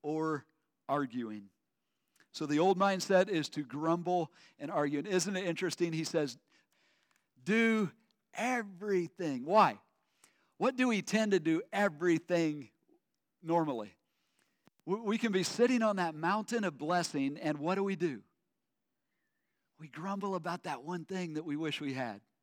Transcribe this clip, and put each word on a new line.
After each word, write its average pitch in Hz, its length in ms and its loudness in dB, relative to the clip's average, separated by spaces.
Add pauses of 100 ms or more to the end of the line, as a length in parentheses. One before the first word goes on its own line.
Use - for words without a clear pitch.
or 156 440 -2 (440)
arguing." 120 560 -4 (840)
So - 140 -6
the 147 140 4
old 185 180 4
mindset 190 520 4
is 160 200 0
to 147 140 -4
grumble 165 680 -2 (280)
and 143 100 -8
argue. 147 300 0
And 170 80 -6
isn't 185 280 0
it 190 100 -4
interesting? 170 480 -2
He 160 100 -2
says, 147 340 -2 (1080)
"Do 220 480 4 (420)
everything." 190 1120 -2
Why? 165 340 4 (800)
What 254 180 0
do 254 140 2
we 208 120 2
tend 214 300 2
to 185 80 6
do 160 220 2 (100)
everything 165 1000 2 (720)
normally? 151 540 -2 (920)
We, 180 100 -2
we 226 220 0
can 226 140 0
be 190 120 2
sitting 240 380 2
on 214 160 2
that 165 180 -2
mountain 202 480 -2
of 160 140 -2
blessing, 151 640 0
and 151 160 -2
what 165 180 -2
do 196 80 0
we 196 120 -2
do? 147 260 -4 (1600)
We 156 80 -18
grumble 196 480 -6
about 175 280 -6
that 175 200 -6
one 170 220 -8
thing 180 300 -6
that 151 80 -6
we 147 120 -4
wish 151 260 -4
we 139 120 -4
had. 120 280 -6 (220)